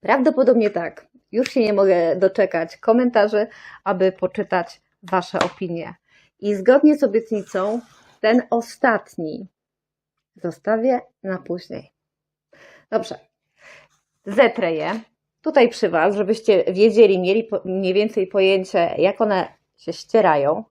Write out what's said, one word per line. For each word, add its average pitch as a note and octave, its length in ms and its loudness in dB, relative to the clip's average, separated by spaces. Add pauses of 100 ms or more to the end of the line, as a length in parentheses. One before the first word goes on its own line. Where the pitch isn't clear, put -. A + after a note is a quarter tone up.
Prawdopodobnie A#3+ 680 2
tak. - 360 -10 (260)
Już A#3+ 160 -2
się - 120 -2
nie G#3+ 120 0
mogę F3+ 440 2
doczekać F#3 600 -2
komentarzy, A3 720 2 (380)
aby F#3+ 280 0
poczytać F#3 680 -6 (200)
wasze F3+ 360 -4
opinie. F3 560 -6 (460)
I G#3 140 -4
zgodnie C#4 440 4
z - 40 0
obietnicą G#3+ 800 -4 (400)
ten A#3 300 2
ostatni G#3 1000 -4 (880)
zostawię A3 640 -2 (220)
na F#3+ 160 -8
później. E3 540 -12 (1000)
Dobrze. - 280 -6 (1080)
Zetrę G3+ 480 0
je E3 260 -6 (420)
tutaj C#4+ 260 2
przy A3+ 200 -2
was, E3+ 280 0
żebyście G#3 560 0
wiedzieli, G3+ 460 4
mieli F#3+ 260 0
po-, G#3 200 -6
mniej F#3 300 -4
więcej G#3 320 0
pojęcie, F#3+ 720 0
jak G3 220 0
one G#3 340 -2 (220)
się - 160 -12
ścierają. E3 800 0